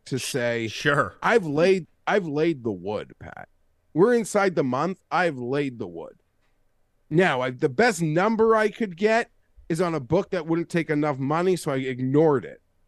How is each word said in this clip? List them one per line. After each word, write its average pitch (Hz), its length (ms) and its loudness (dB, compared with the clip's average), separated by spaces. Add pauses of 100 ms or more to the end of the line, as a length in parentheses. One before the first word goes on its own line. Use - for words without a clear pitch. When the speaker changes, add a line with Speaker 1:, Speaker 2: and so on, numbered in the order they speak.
Speaker 1:
to 131 120 -4
say, 120 480 -2
Speaker 2:
Sure. 143 560 -2
Speaker 1:
I've 202 240 2
laid, 170 400 2 (200)
I've 180 200 0
laid 151 380 -2
the 113 80 -2
wood, 90 480 -8
Pat. - 280 -16 (460)
We're 226 200 4
inside 202 400 0
the 156 100 0
month. 139 360 -2 (100)
I've 165 260 0
laid 127 420 -4
the 107 80 -8
wood. 82 360 -14 (880)
Now, 156 320 2
I, 131 80 -2
the 131 180 -2
best 180 320 2
number 208 560 2
I 214 140 2
could 196 260 -6
get 220 340 0 (380)
is 170 140 0
on 165 120 0
a 147 60 -4
book 165 300 0
that 165 160 -4
wouldn't 165 240 -2
take 165 180 -2
enough 147 300 0
money, 165 380 0
so 156 160 -6
I 135 40 -2
ignored 131 720 2
it. 64 160 -18 (260)